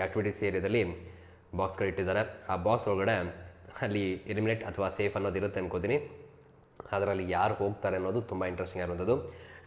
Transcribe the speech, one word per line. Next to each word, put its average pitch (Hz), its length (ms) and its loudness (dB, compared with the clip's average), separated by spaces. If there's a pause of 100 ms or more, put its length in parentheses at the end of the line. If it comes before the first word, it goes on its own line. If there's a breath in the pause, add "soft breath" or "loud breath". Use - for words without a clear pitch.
ಆಕ್ಟಿವಿಟೀಸ್ 101 420 0
ಏರಿಯಾದಲ್ಲಿ 98 340 2 (800 loud breath)
ಬಾಕ್ಸ್‌ಗಳು 95 320 0
ಇಟ್ಟಿದ್ದಾರೆ. 95 320 2 (300)
ಆ - 20 2 (100)
ಬಾಕ್ಸ್ 113 260 4
ಒಳಗಡೆ 101 240 4 (720)
ಅಲ್ಲಿ 104 180 0 (300)
ಎಲಿಮಿನೇಟ್ 110 380 2
ಅಥವಾ 95 160 0 (100)
ಸೇಫ್ 101 220 2
ಅನ್ನೋದು 95 220 0
ಇರುತ್ತೆ 98 220 0
ಅನ್ಕೋತೀನಿ. 95 340 0 (1000)
ಅದರಲ್ಲಿ 98 280 2 (120)
ಯಾರು 101 240 4
ಹೋಗ್ತಾರೆ 101 400 2
ಅನ್ನೋದು 95 200 2 (120)
ತುಂಬ 92 180 -2
ಇಂಟ್ರೆಸ್ಟಿಂಗ್ 90 340 -4
ಆಗಿರುವಂಥದ್ದು. 90 320 2 (500 loud breath)